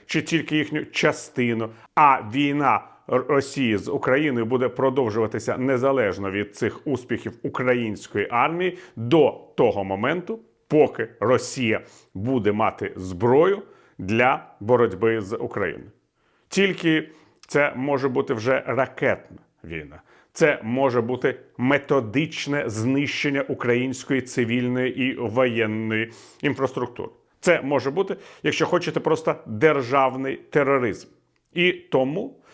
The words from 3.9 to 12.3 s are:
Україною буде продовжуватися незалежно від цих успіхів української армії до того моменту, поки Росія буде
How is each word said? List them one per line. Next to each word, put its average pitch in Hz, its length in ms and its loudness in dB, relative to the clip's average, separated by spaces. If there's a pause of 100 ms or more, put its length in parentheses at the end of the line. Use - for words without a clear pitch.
Україною 127 540 0
буде 123 240 0
продовжуватися 120 880 0
незалежно 123 760 0
від 101 240 -4
цих - 320 -4
успіхів 117 460 -6 (100)
української 117 880 -2
армії 165 460 0 (180)
до 120 460 4 (160)
того 101 260 2
моменту, 143 560 -2 (280)
поки 135 420 2 (100)
Росія 117 600 0 (320)
буде 104 380 0